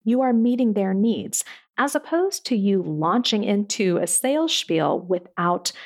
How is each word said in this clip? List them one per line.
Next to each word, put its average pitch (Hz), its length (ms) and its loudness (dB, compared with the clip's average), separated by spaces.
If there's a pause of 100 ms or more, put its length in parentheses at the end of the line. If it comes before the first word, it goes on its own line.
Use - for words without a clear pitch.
You 240 160 2
are 262 120 2
meeting 240 400 2
their 196 200 0
needs, 202 520 0 (340)
as 277 160 0
opposed 339 520 -2
to 247 100 0
you 196 260 2
launching 196 600 0
into 202 540 0
a - 80 0
sales 311 460 0
spiel 151 460 0
without 175 760 -2 (140)